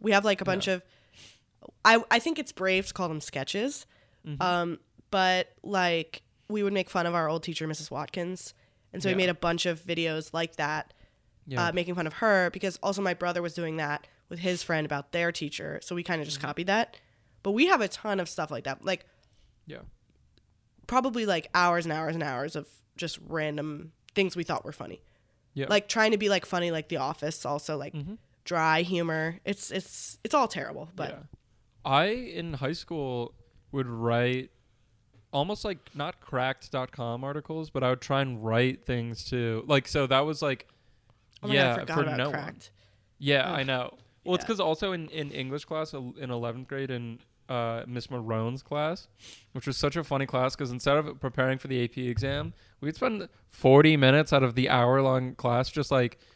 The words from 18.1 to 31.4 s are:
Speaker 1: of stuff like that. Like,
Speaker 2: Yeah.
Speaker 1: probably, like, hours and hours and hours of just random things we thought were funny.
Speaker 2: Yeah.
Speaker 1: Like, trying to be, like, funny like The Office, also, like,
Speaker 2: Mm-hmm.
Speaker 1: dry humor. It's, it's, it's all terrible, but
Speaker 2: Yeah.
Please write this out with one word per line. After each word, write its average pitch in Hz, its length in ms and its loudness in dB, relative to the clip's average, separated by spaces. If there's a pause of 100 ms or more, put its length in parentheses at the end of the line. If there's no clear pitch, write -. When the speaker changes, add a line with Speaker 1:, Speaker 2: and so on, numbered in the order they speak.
Speaker 1:
of 170 100 -4
stuff 156 220 -6
like 143 140 -8
that. 135 200 -8
Like, 185 200 -4 (600)
Speaker 2:
Yeah. 147 160 -16 (1040)
Speaker 1:
probably, 240 380 0
like, 175 280 0
hours 175 320 4
and 165 80 -2
hours 160 220 -2
and 165 80 -2
hours 139 320 -4
of 147 120 -8 (300)
just 165 300 -6
random 151 640 -4 (240)
things 190 200 2
we 175 80 -4
thought 156 220 -4
were 147 60 -8
funny. - 300 -14 (520)
Speaker 2:
Yeah. 135 160 -4
Speaker 1:
Like, 208 180 2
trying 220 240 2
to 214 60 4
be, 202 120 0
like, 185 160 2
funny 175 260 -2
like 160 180 -4
The 165 80 -4
Office, 147 480 -4
also, 147 320 -4
like, 139 160 -10
Speaker 2:
Mm-hmm. 156 220 -8 (300)
Speaker 1:
dry 160 360 2
humor. 170 640 -2
It's, - 260 -4
it's, - 520 -8
it's - 100 -2
all 269 140 4
terrible, 160 480 -8
but 156 160 -6
Speaker 2:
Yeah. - 80 -14 (640)